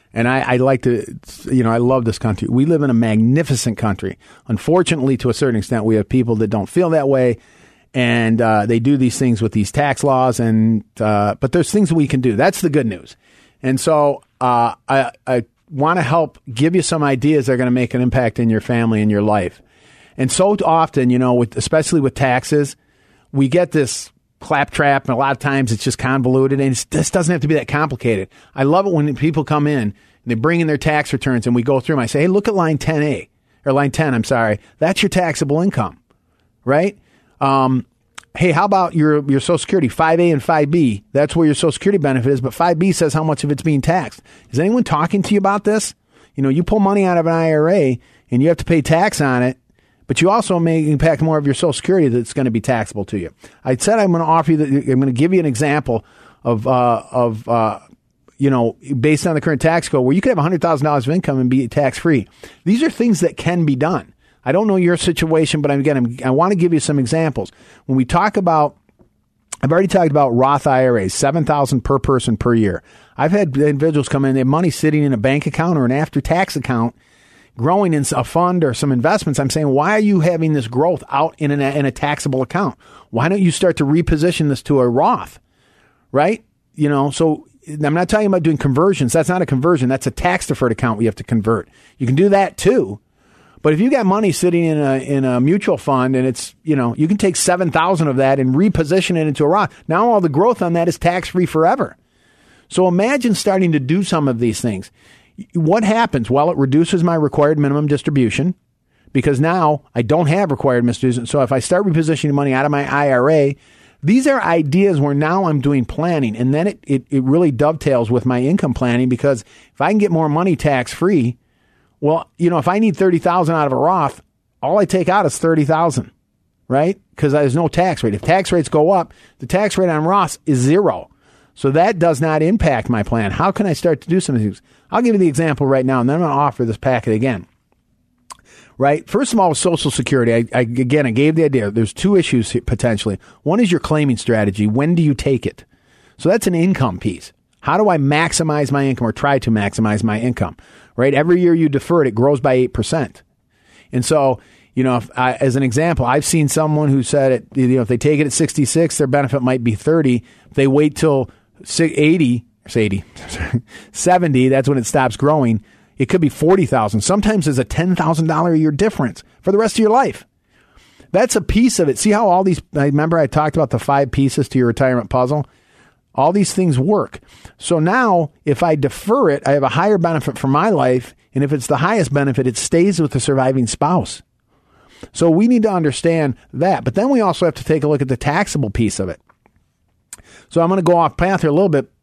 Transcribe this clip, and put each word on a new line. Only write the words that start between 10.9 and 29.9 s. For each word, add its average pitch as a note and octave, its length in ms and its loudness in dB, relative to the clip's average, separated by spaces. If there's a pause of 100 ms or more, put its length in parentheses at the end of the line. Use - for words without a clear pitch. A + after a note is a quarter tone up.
uh, G#2 400 0
but C3 100 -2
there's F3 220 0
things G3+ 200 2
we D#3+ 140 2
can C3 140 -2
do. B2 160 0
That's C#3 240 0
the E3+ 100 0
good C#3 160 0
news. G2 300 -10 (440)
And C3 200 -2
so, D3 420 0 (180)
uh, A#2+ 360 0 (120)
I, C3 220 0 (160)
I B2 180 -2 (240)
wanna D#3+ 340 -2
help D3+ 360 -2 (160)
give D#3+ 220 0
you F3 60 2
some D#3+ 200 -2
ideas C#3 440 0
that C3 80 2
are - 20 -2
gonna B2 160 0
make B2 200 0
an B2 100 0
impact B2 360 0
in A#2 120 2
your A2 100 2
family A2+ 420 0
and G#2+ 80 2
your G#2 120 0
life. G#2 380 -2 (560)
And C3 140 -2
so G3+ 340 0
often, D#3+ 460 2
you B2 80 2
know, B2+ 160 2
with, A#2+ 220 0
especially D#3+ 440 0
with C3+ 140 -2
taxes, C#3 640 -2 (560)
we C3+ 140 0
get E3+ 240 0
this - 400 -2 (300)
claptrap, C#3+ 640 0
and C3 100 -2
a - 20 -2
lot C3+ 140 0
of C#3 80 -4
times C3+ 320 -2
it's A2 140 -4
just C3 140 -2
convoluted, C3 640 0
and C3+ 120 0
it's, A#2+ 140 -4
this D3+ 240 -4
doesn't F3 200 0
have E3 120 -2
to C3+ 40 -4
be D#3 80 0
that C3+ 140 -2
complicated. A#2+ 600 -2 (280)
I C3+ 80 0
love F3 220 2
it G3 60 -2
when D3 220 0
people D3+ 300 -2
come D3 240 0
in D3 100 -2
and G#2 160 -4 (320)